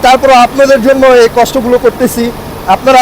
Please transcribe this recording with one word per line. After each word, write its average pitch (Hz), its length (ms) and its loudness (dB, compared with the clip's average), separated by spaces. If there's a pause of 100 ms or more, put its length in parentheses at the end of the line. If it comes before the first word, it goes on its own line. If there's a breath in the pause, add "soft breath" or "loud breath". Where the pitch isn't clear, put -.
তারপরও 262 320 2
আপনাদের 269 480 2
জন্য 262 260 0
এই 247 280 4
কষ্টগুলো 247 420 0
করতেছি। 240 540 -4 (360)
আপনারা 254 340 0